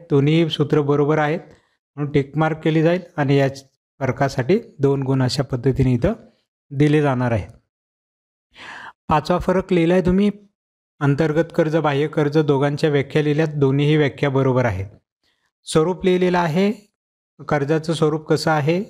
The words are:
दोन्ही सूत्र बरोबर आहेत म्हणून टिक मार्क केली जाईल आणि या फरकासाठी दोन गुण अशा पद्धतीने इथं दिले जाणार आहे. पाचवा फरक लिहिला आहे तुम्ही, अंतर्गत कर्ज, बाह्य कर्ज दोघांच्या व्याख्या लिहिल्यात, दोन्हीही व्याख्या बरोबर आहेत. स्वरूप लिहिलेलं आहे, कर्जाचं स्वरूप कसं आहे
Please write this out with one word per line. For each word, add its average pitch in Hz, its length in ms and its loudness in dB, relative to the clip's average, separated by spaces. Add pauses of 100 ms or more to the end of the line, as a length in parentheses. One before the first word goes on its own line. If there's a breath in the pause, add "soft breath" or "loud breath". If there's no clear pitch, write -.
दोन्ही 151 400 2
सूत्र 151 320 0
बरोबर 143 360 2
आहेत 151 220 0 (560 soft breath)
म्हणून 143 160 -6
टिक 139 260 -2
मार्क 160 260 0
केली 160 180 2
जाईल 170 200 2 (160)
आणि 139 200 2
या 135 100 2 (520)
फरकासाठी 135 600 0 (200)
दोन 139 240 0
गुण 131 180 0
अशा 127 220 -2
पद्धतीने 127 500 0
इथं 170 200 0 (580 soft breath)
दिले 147 300 2
जाणार 127 300 0
आहे. 98 160 -2 (1600 loud breath)
पाचवा 156 320 0
फरक 185 340 -2
लिहिला 170 200 2
आहे 180 120 2
तुम्ही, 196 260 2 (680)
अंतर्गत 147 440 2 (120)
कर्ज, 156 200 0
बाह्य 147 320 0
कर्ज 147 300 -2
दोघांच्या 143 520 0
व्याख्या 147 340 0
लिहिल्यात, 151 240 0
दोन्हीही 147 500 2
व्याख्या 143 320 0
बरोबर 131 360 2
आहेत. 98 200 -4 (800)
स्वरूप 165 420 -2
लिहिलेलं 180 340 2
आहे, 180 320 0 (760)
कर्जाचं 156 460 -2
स्वरूप 156 340 -2
कसं 160 240 0
आहे 160 380 0